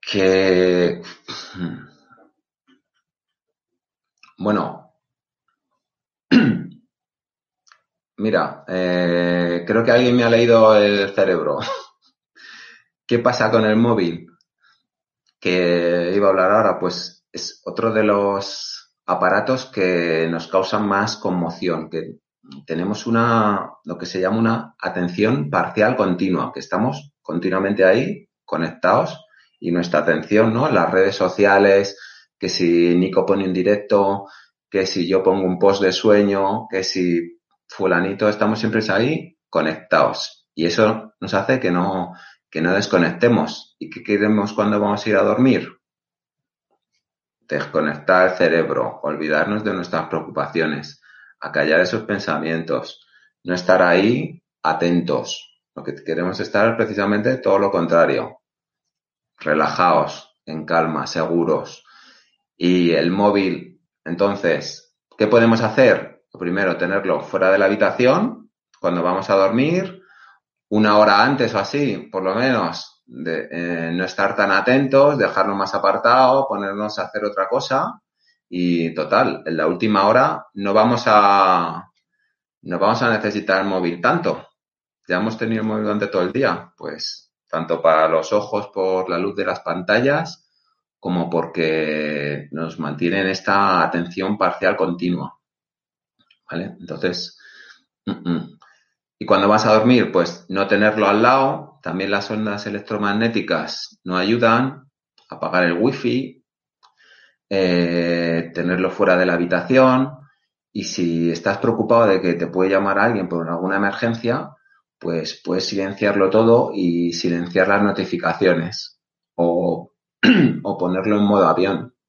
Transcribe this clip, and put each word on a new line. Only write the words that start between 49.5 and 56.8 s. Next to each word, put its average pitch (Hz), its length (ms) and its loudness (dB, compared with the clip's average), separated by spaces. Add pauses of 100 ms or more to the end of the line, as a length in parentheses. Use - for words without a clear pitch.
de 104 100 -2
nuestras 82 340 -6
preocupaciones, 76 920 -4 (380)
acallar 76 400 0
esos 92 240 -2
pensamientos, 80 1000 -6 (380)
no 87 120 -4
estar 92 280 4
ahí 95 580 2 (220)
atentos. 82 960 -2 (140)
Lo - 80 -14
que - 140 -10
queremos 87 420 -6
es 98 80 -6
estar 113 300 2
precisamente 107 600 -2